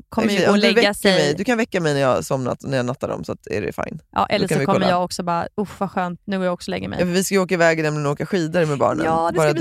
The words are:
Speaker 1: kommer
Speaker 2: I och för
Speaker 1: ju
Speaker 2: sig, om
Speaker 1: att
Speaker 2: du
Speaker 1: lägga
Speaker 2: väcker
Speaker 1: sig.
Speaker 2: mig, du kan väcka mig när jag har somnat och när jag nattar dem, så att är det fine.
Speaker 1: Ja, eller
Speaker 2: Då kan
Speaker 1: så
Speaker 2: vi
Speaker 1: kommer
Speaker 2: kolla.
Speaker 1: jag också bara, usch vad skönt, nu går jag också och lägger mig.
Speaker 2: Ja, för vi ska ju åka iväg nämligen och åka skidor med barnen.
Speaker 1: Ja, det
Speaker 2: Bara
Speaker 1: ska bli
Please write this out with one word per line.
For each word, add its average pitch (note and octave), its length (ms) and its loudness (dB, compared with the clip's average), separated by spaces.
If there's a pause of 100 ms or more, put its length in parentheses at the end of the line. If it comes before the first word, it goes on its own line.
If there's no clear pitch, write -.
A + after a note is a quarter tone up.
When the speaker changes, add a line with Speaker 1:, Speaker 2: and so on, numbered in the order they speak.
Speaker 1:
kommer A3+ 180 -2
Speaker 2:
I - 20 2
och - 20 2
för - 20 0
Speaker 1:
ju G3+ 60 2
Speaker 2:
sig, F3 100 4
om G3+ 60 4
Speaker 1:
att G#3 60 4
Speaker 2:
du G#3 60 2
Speaker 1:
lägga A3 140 4
Speaker 2:
väcker G#3 120 4
Speaker 1:
sig. G3+ 200 2
Speaker 2:
mig, D3+ 220 2
du F#3+ 100 -4
kan A#3+ 140 2
väcka A3 220 -2
mig D3+ 140 2
när C#3 60 0
jag C3+ 140 2
har F2+ 80 0
somnat C3 420 -4
och C#3 60 -6
när C3+ 60 -2
jag B2 100 0
nattar B2+ 220 -6
dem, - 160 -6
så - 80 -8
att - 140 -12
är G#2 140 -4
det D2+ 120 -6
fine. - 280 -8 (120)
Speaker 1:
Ja, - 140 0
eller G#3 180 -2
Speaker 2:
Då F#3 40 -4
kan D#3+ 80 0
Speaker 1:
så - 40 0
Speaker 2:
vi C#3 60 0
Speaker 1:
kommer F#3+ 140 2
Speaker 2:
kolla. F#3 100 2
Speaker 1:
jag F3+ 140 0
också F3+ 180 -8
bara, E3+ 260 -2 (120)
usch - 200 -8
vad G3 100 -2
skönt, F3+ 340 -6
nu G3 120 -4
går F#3 80 -2
jag F3+ 100 0
också - 140 -10
och - 20 -6
lägger F#3 180 -6
mig. - 120 -6
Speaker 2:
Ja, F3+ 60 2
för F3 60 -2
vi F#3 120 2
ska G3+ 100 -2
ju G3 60 4
åka F#3 140 0
iväg E3 280 4
nämligen D3+ 240 -2
och C#3+ 60 0
åka D3 140 -4
skidor E3 400 0
med C#3+ 120 -2
barnen. A#2+ 280 2
Speaker 1:
Ja, E3 260 0
det E3 40 -2
Speaker 2:
Bara D#3 120 4
Speaker 1:
ska D3 60 2
bli C#3+ 60 -2